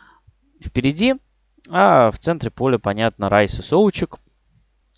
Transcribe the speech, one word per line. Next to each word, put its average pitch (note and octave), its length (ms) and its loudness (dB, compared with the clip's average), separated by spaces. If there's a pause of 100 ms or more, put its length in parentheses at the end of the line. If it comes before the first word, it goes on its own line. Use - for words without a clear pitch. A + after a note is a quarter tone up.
(640)
впереди. D#3 520 -2 (540)
А E3+ 420 4
в - 80 -14
центре D#3 320 -6
поля, B2+ 260 -2
понятно, G#2 500 -4
Райс G2+ 320 0
и - 20 -12
Соучек. F#3 580 -2 (800)